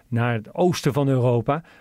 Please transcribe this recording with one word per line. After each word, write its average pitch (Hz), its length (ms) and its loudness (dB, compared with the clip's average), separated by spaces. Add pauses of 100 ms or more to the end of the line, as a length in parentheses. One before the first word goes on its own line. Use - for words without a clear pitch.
naar 120 240 0
het 110 220 -6
oosten 175 380 0
van 139 160 0
Europa. 127 540 0 (180)